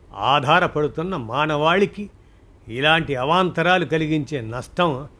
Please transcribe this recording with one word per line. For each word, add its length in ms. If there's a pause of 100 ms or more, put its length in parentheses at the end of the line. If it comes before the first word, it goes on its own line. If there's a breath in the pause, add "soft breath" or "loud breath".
(140)
ఆధారపడుతున్న 1000
మానవాళికి 920 (580 soft breath)
ఇలాంటి 460
అవాంతరాలు 680
కలిగించే 560
నష్టం 680 (120)